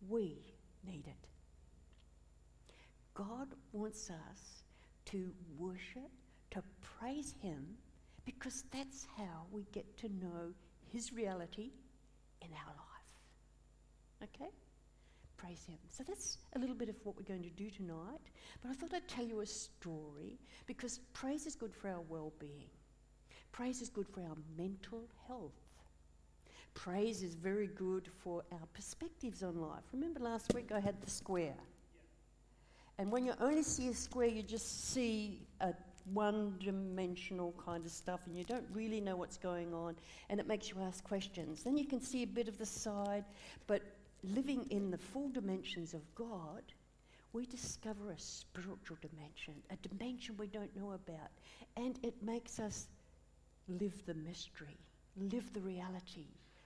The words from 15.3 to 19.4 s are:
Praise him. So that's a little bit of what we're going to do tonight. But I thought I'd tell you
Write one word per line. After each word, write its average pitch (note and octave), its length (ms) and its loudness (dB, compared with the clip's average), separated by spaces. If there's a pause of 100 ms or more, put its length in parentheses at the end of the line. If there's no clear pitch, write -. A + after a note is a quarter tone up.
Praise F3 280 -8
him. D#3+ 140 -10 (100)
So - 140 -8
that's - 360 -2 (160)
a C4+ 40 4
little B3+ 160 2
bit A3+ 140 0
of G#3 160 -2
what G3+ 120 -2
we're G3+ 60 -8
going F#3 220 -2
to E3+ 60 -6
do G3 200 -4
tonight. F#3+ 500 -4 (400)
But B3 120 -2
I - 20 2
thought E4 180 -4
I'd F4+ 140 0
tell B3 180 0
you A3+ 160 0